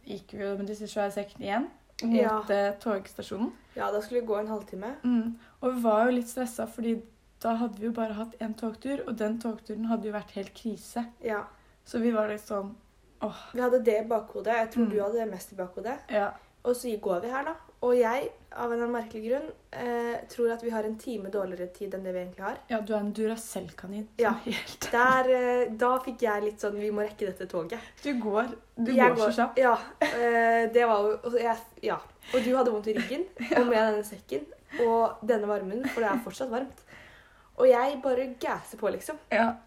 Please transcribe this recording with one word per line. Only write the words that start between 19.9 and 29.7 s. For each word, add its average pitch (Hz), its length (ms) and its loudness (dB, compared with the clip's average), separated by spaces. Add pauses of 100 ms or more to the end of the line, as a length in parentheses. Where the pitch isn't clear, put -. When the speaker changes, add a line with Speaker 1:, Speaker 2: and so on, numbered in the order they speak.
Speaker 2:
tror 233 280 0
at 226 80 -10
vi 233 80 -2
har 220 140 -2
en 220 120 -4
time 214 340 -8
dårligere 180 440 -4
tid 190 180 -8
enn 190 100 -6
det 185 120 -6
vi 180 60 -4
egentlig 180 200 -12
har. 214 160 -6 (140)
Speaker 1:
Ja, 226 100 0
du 214 140 -2
er 208 60 2
en 208 120 -2
Duracell-kanin. 214 920 -6 (100)
Speaker 2:
Ja. 226 160 4
Speaker 1:
Sånn 226 200 -4
helt. - 380 -6
Speaker 2:
Der, 254 400 6
eh, 247 460 4
da 247 220 4
fikk 254 220 -6
jeg 208 220 2
litt 214 160 -2
sånn, 202 220 -2
vi 214 100 -2
må 208 160 0
rekke 208 200 -6
dette 185 200 -8
toget. 180 320 -6 (240)
Speaker 1:
Du 285 120 -2
går, 220 400 0 (280)
du 240 120 0
Speaker 2:
Jeg 247 180 10
Speaker 1:
går 233 40 2
så 220 100 4
Speaker 2:
går, 233 280 2
Speaker 1:
kjapt. - 40 2
Speaker 2:
ja, 254 200 6 (220)